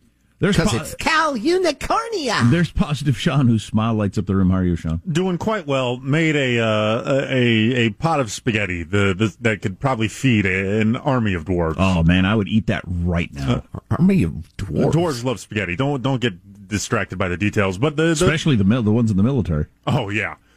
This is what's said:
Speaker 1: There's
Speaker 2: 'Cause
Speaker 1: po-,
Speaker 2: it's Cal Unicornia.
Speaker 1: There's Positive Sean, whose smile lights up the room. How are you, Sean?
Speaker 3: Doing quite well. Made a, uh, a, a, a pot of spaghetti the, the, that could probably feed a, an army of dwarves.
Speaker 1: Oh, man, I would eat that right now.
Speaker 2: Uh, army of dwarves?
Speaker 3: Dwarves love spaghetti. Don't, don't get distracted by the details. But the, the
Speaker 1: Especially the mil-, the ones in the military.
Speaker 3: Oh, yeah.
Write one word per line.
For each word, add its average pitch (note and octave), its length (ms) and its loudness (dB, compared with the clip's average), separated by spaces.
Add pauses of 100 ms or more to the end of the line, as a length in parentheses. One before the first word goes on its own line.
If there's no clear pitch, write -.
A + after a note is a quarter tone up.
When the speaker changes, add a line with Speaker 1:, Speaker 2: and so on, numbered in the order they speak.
(400)
Speaker 1:
There's G3 160 2
Speaker 2:
'Cause F3 140 2
Speaker 1:
po-, - 60 -2
Speaker 2:
it's - 180 -6
Cal D#4 420 0
Unicornia. D#4+ 1120 0
Speaker 1:
There's E3 200 2
Positive C#3+ 480 -2
Sean, C#3 300 0
whose A2+ 160 2
smile A2 300 -2
lights G#2 240 -2
up F#2 80 -4
the G2 100 0
room. F#2 140 4
How F#2 80 2
are F2+ 60 0
you, F2 120 0
Sean? E2 240 -4 (100)
Speaker 3:
Doing F3 280 -2
quite G#3 280 -4
well. C3 320 -2
Made D3+ 380 0
a, B2+ 240 0
uh, A2 440 0
a, C#3 180 0 (100)
a, A#2+ 540 2
a A2 40 0
pot D#3 300 -2
of A2 100 -2
spaghetti G2+ 520 -4
the, G2 340 0
the, G#2 240 0
that A2 220 -2
could F#2+ 180 -6
probably A2+ 280 -2
feed G#2+ 380 2
a, F#2+ 340 0
an A2 160 2
army A#2+ 380 0
of D#2+ 100 -4
dwarves. E2+ 340 0
Speaker 1:
Oh, F#2 240 2
man, F2+ 220 6
I G2+ 120 2
would G2+ 120 0
eat G#2+ 200 2
that G2+ 180 -2
right F2 460 -2
now. A#2+ 320 -2 (100)
Speaker 2:
Uh, - 60 -10 (180)
army F#3 240 4
of D#2+ 100 0 (240)
dwarves? E2+ 360 -2
Speaker 3:
Dwarves D3 320 0
love B2 160 -2
spaghetti. F#2 360 -4
Don't, C#3 260 -2
don't C3 180 0
get G2+ 480 -6
distracted G2 500 -4
by F#2 100 0
the F2 80 -2
details. G2 420 0
But C#3+ 180 0
the, D#3+ 80 0
the E3 80 4
Speaker 1:
Especially D3+ 440 2
the G2 80 2
mil-, A#2 180 2
the G#2 100 2
ones A#2 180 2
in F#2+ 60 2
the F#2+ 80 2
military. F2 420 0 (200)
Speaker 3:
Oh, C3+ 240 -2
yeah. G2 260 -4 (200)